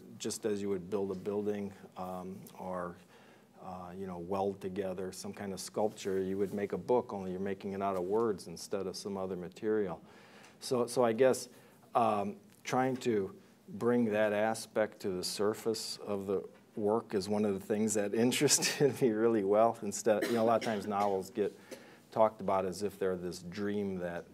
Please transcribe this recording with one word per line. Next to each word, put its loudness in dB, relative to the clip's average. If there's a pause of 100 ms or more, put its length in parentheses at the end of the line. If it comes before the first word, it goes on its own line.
(180)
just -6
as -2
you -4
would -4
build -2
a -4
building, -4 (240)
um, -8 (220)
or, -6 (680)
uh, -12
you -8
know, -8
weld -2
together -4
some -10
kind -8
of -8
sculpture, -2
you -2
would 0
make -4
a -2
book, 0
only -6
you're -6
making -6
it -4
out 0
of -2
words 0
instead -6
of -8
some -6
other -4
material. -2 (600)
So, 0
so 2
I 4
guess, 6 (460)
um, 2 (280)
trying 2
to 0 (360)
bring 2
that 4
aspect 0
to -2
the -2
surface -2
of -2
the 0 (360)
work 2
is 0
one 2
of 2
the -4
things 0
that 0
<laughs> 4
interested 4
me 6
really 4
well. 6
Instead, 2
you 0
know, 2
a 4
lot 6
of 0
times -2
novels 0
get -2 (520)
talked 4
about 2
as -4
if -4
they're 2
this -6 (100)
dream -2
that -6